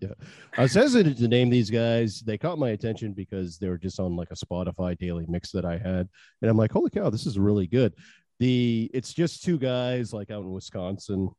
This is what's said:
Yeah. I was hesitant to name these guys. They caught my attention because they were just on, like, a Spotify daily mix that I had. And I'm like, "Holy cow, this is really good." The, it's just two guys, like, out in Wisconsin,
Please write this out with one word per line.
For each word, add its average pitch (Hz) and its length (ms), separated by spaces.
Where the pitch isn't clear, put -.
Yeah. 101 140
I 113 40
was 127 120
hesitant 220 440
to 117 100
name 123 220
these 120 200
guys. 117 500
They 110 160
caught 165 220
my 135 120
attention 110 420
because 92 460
they 98 100
were 90 100
just 90 220
on, 90 160
like, 87 160
a - 40
Spotify 90 640
daily 85 300
mix 85 240
that 92 120
I 85 140
had. 92 300
And 113 80
I'm 113 80
like, 110 140
"Holy 349 180
cow, 202 200
this 107 160
is 107 120
really 101 300
good." 113 260
The, 123 540
it's 127 220
just - 300
two 175 140
guys, 123 540
like, 104 180
out 104 120
in 92 80
Wisconsin, 95 880